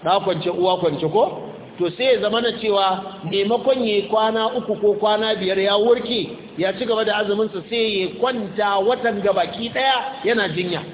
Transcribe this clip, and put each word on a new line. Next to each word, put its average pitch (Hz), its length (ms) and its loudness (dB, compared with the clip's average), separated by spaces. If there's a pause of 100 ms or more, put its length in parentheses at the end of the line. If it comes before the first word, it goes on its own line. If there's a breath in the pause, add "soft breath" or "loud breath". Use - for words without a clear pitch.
Na 185 160 4
kwance, 180 300 -2
uwa 180 280 2
kwance 156 300 0
ko? 220 340 2 (360)
To 175 120 0
sai 240 140 -4 (100)
ya 208 60 0
zama 208 200 0
na 240 120 0
cewa 196 500 0 (220)
maimakon 226 600 0
ya 214 120 0
yi 202 60 2
kwana 220 520 0
uku 240 220 -2
ko 208 180 2
kwana 214 400 0
biyar 190 240 0
ya 202 180 2
warke, 233 540 2 (280)
ya 190 200 0
ci 247 80 -4
gaba 220 180 2
da 208 120 0
azuminsa, 208 420 0 (100)
sai 220 320 0
ya 185 80 -2 (120)
kwanta 208 580 0
watan 233 420 0
gabaki 196 480 0
ɗaya 254 560 -2
yana 208 240 2
jinya. 170 340 -4 (120)